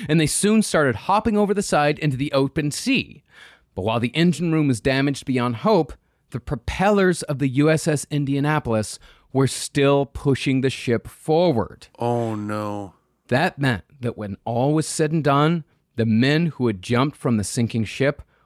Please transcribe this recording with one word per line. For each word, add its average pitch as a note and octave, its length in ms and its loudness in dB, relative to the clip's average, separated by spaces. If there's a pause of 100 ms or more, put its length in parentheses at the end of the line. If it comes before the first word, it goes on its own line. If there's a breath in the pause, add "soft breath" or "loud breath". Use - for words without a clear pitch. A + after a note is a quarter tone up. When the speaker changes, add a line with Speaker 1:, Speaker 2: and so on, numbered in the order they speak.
Speaker 1:
and D#3 120 2
they D3+ 80 2
soon G#3+ 340 2
started C#3+ 320 2
hopping G#3 420 0
over G#3 160 2
the G3+ 80 0
side D3+ 380 0
into D3 180 0
the C#3 140 -4
open C#3 400 0
sea. - 540 -4 (500 loud breath)
But F#2 80 -6
while A2 160 0
the A#2 160 -2
engine E3 380 2
room D3+ 160 2
was A#2+ 120 0
damaged C3+ 460 0
beyond B2 300 0
hope, F3 360 0 (380)
the B2+ 80 -8
propellers F#3 840 0
of C#3 160 -6
the C#3 80 0
U C#3+ 200 2
S D#3+ 200 0
S D3 200 -2
Indianapolis C#3 920 -2 (320 soft breath)
were C3 160 2
still C#3 580 0
pushing C3+ 540 0
the C3 100 0
ship - 380 -4
forward. D#3 800 0 (100)
Speaker 2:
Oh, A#2 380 -2
no. G#2 580 -6 (320)
Speaker 1:
That C#3+ 320 -2
meant B2+ 240 -2 (160)
that A#2+ 180 -6
when G2+ 280 -10
all A#2+ 280 0
was D#3 140 0
said D3+ 240 -2
and D#3+ 140 0
done, D3 400 2 (320)
the A2+ 100 0
men C3+ 400 2
who B2+ 220 -2
had G2 120 -4
jumped B2 360 0
from A#2+ 220 0
the G2+ 40 -2
sinking A2+ 440 -2
ship - 360 -2 (240)